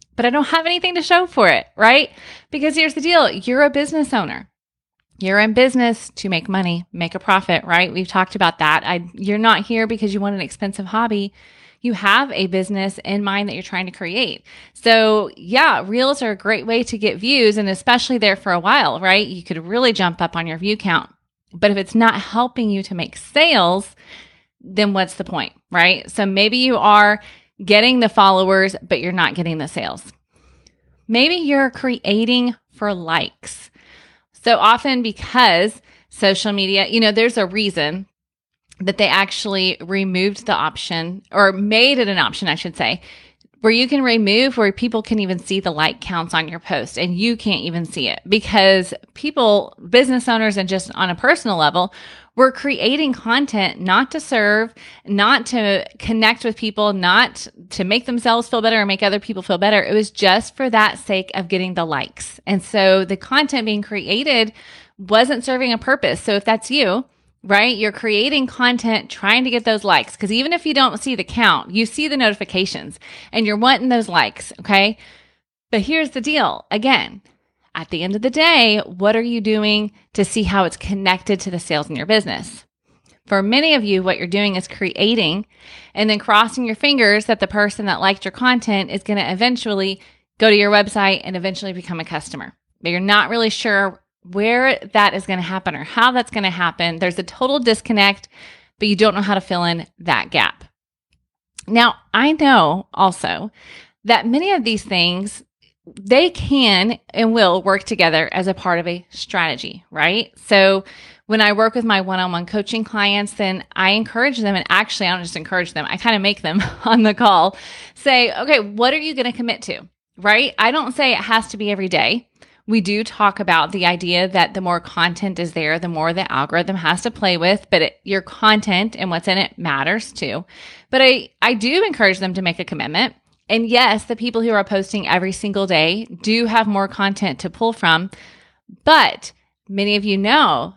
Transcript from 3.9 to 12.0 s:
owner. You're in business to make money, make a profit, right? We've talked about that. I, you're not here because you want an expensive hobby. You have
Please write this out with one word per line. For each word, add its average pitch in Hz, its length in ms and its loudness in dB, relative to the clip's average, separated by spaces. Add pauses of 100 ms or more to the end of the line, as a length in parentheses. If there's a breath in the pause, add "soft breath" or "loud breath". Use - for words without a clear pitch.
owner. 160 380 -6 (720)
You're 196 200 2
in 220 120 2
business 247 640 2
to 202 120 -8
make 170 200 -4
money, 180 440 -2
make 170 240 -6
a - 20 -6
profit, 190 460 0
right? 175 280 2
We've 180 140 -4
talked 185 300 0
about 180 240 2
that. 156 240 4
I, 175 200 -4 (100)
you're 202 220 -4
not 214 300 4
here 226 220 -2
because 214 260 -4
you 202 60 -2
want 202 160 -4
an 190 40 -6
expensive 196 460 -8
hobby. 214 460 -2 (480 soft breath)
You 240 140 -2
have 214 360 2